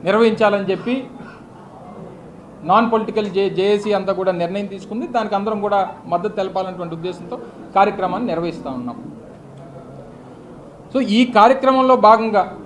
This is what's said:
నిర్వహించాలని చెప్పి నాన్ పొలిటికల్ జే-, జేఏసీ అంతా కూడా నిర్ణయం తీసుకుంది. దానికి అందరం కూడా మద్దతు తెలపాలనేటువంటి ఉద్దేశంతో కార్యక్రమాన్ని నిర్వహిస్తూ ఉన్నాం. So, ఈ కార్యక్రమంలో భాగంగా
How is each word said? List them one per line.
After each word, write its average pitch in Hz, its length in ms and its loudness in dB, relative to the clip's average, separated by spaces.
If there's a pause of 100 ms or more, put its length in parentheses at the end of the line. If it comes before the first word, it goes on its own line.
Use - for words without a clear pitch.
నిర్వహించాలని 202 640 2
చెప్పి 247 360 -4 (1600)
నాన్ 220 300 4
పొలిటికల్ 214 340 0
జే-, 190 280 -2
జేఏసీ 208 380 0
అంతా 190 200 0
కూడా 185 200 0
నిర్ణయం 180 340 -4
తీసుకుంది. 196 400 -8
దానికి 214 280 -2
అందరం 202 260 -2
కూడా 196 340 0 (120)
మద్దతు 175 220 -4
తెలపాలనేటువంటి 185 680 -6
ఉద్దేశంతో 180 440 -10 (360)
కార్యక్రమాన్ని 196 540 0
నిర్వహిస్తూ 165 420 -6
ఉన్నాం. 123 260 -10 (2000)
So, 269 60 0
ఈ 220 240 4
కార్యక్రమంలో 262 720 6
భాగంగా 214 680 4